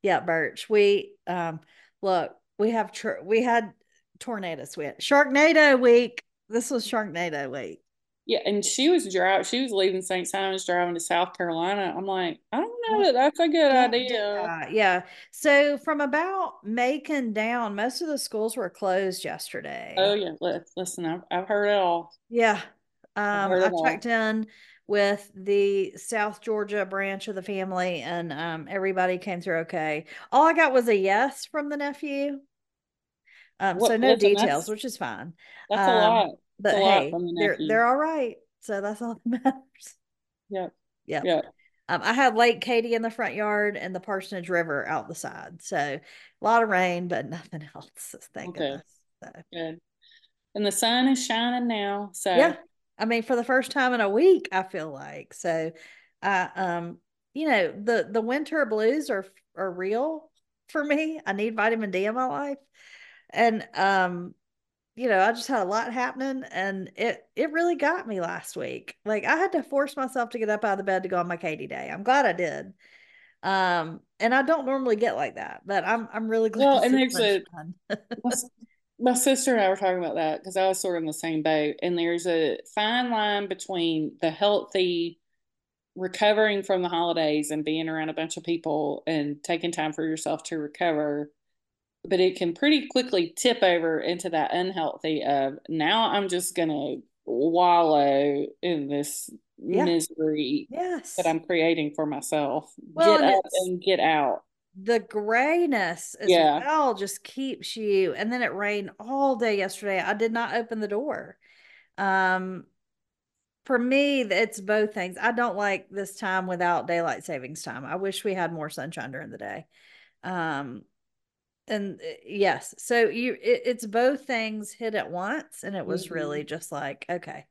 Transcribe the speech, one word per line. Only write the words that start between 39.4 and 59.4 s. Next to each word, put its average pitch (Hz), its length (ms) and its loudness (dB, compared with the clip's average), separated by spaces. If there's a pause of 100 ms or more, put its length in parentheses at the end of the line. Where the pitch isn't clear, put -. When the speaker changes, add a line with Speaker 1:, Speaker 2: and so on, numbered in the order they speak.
Speaker 1:
<laughs> - 0 -
matters. - 520 -4 (540)
Speaker 2:
Yep. 190 240 -6 (320)
Speaker 1:
Yep. - 200 -4
Speaker 2:
Yep. 170 200 0 (420)
Speaker 1:
Um, 165 160 -2
I 220 100 0
had 247 220 4
Lake 233 260 4
Katy 233 340 0
in 226 60 -2
the 226 100 -4
front 220 240 -6
yard 208 420 0
and 190 180 -8
the 180 40 -6
Parsonage 190 500 -8
River 165 380 0
out 143 200 -4
the 160 80 -12
side. - 460 -14
So - 160 -6
a 143 240 -2 (400)
lot 233 220 4
of 214 60 0
rain, 180 380 0
but 147 220 -4
nothing 156 420 -12
<laughs> - 40 -20
else. - 400 -18 (180)
Thank 165 240 -12
Speaker 2:
Okay. - 20 -14
Speaker 1:
goodness. 139 240 -4 (400)
So. - 80 -18 (220)
Speaker 2:
Good. 165 260 -8 (760)
And 208 100 -2
the 202 60 0
sun 240 380 2
is 254 160 2
shining 240 420 0
now. 202 460 -4
So 185 220 0
Speaker 1:
Yeah. 302 200 6 (420)
I - 80 -4
mean, 226 180 0
for 247 120 0
the 240 80 -2
first 262 280 0
time 254 220 2
in 240 60 0
a 208 100 2
week, 330 440 6
I 190 100 0
feel 160 260 -8
like. 143 440 -14
So, 165 400 -2 (500)
uh, 190 320 0
um, 170 420 -4 (360)
you 302 160 -2
know, 202 240 2
the, 208 360 0
the 226 120 0
winter 285 440 -2
blues 233 440 0
are, 196 160 -2 (320)